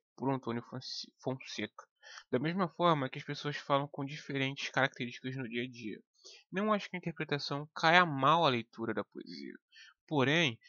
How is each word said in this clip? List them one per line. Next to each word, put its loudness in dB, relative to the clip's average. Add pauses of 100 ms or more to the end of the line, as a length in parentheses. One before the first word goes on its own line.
(140)
por -2
Antônio -2
Fonse-, -10 (120)
Fonseca, -6 (440)
da 2
mesma 0
forma 2
que -8
as -12
pessoas -6
falam 0
com -6
diferentes -4
características -2
no -6
dia -4
a -8
dia. -10 (540)
Não 0
acho 0
que -6
a -4
interpretação -4
caia 6
mal 4
à 8
leitura -2
da -2
poesia. -12 (520)
Porém, 2 (100)